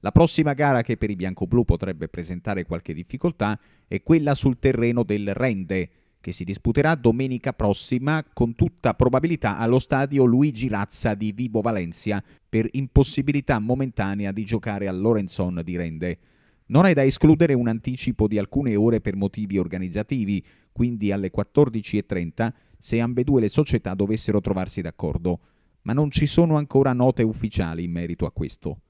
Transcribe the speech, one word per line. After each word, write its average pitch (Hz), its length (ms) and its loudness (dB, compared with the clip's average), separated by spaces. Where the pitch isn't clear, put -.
La 101 100 -4
prossima 156 420 4
gara 135 300 2
che 117 120 -2
per 107 140 -4
i 104 60 -4
biancoblù 92 500 0
potrebbe 85 420 -2
presentare 87 580 -6
qualche 85 280 -8
difficoltà 107 680 -4
è - 160 -6
quella 151 320 4
sul 127 240 0
terreno 120 420 2
del 101 320 -2
Rende, 95 560 -2
che 90 120 -10
si - 100 -10
disputerà 107 520 0
domenica 123 580 0
prossima 131 800 -2
con 117 200 0
tutta - 400 0
probabilità 131 640 2
allo 117 220 2
stadio 139 460 2
Luigi 127 420 2
Razza 107 460 -4
di 104 180 -4
Vibo 113 300 -4
Valentia 101 600 -4
per 113 220 0
impossibilità 139 880 0
momentanea 107 760 -4
di 107 100 -6
giocare 101 460 -4
al 92 100 -6
Lorenson 95 640 0
di 87 140 -6
Rende. 85 400 -6
Non 147 200 6
è 185 80 4
da 139 120 2
escludere 151 480 4
un 120 160 0
anticipo 113 580 -2
di 107 100 -2
alcune 113 380 -2
ore 110 240 4
per 98 160 -4
motivi 98 420 -4
organizzativi, 95 880 -4
quindi 110 400 -2
alle 95 180 -4
quattordici 113 680 0
e 101 80 -2
trenta, 92 480 -4
se - 220 -2
ambedue 123 400 2
le 107 80 2
società 123 460 0
dovessero 101 480 0
trovarsi 92 400 -4
d'accordo. 85 580 -4
Ma 110 100 -4
non 143 180 0
ci - 140 2
sono 160 320 4
ancora 139 340 2
note 123 320 2
ufficiali 95 640 -2
in 85 60 -4
merito 85 340 -4
a 80 80 -6
questo. - 560 -8